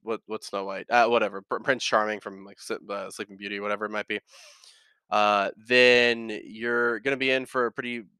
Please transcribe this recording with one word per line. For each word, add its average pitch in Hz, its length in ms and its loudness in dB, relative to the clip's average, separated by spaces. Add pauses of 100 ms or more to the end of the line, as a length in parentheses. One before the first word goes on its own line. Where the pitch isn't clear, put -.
what, 110 240 -6
what's 107 200 -10
Snow 98 180 -6
White? 98 240 -10
Uh, 120 180 6
whatever, 107 360 2
Pr-, - 160 -4
Prince 127 240 -2
Charming 107 380 0
from, 98 240 -14
like, 98 140 -20
S-, - 200 -8 (100)
uh, 98 220 -6
Sleeping 101 260 -12
Beauty, 101 220 -8
whatever 104 260 -4
it 104 60 -8
might 104 160 -6
be, 104 120 -4 (920)
uh, 104 400 2 (160)
then 120 800 4
you're 117 560 -2
gonna 135 160 -2
be 131 140 0
in 131 140 0
for 123 220 -2
a 110 40 -4
pretty 120 320 -8 (160)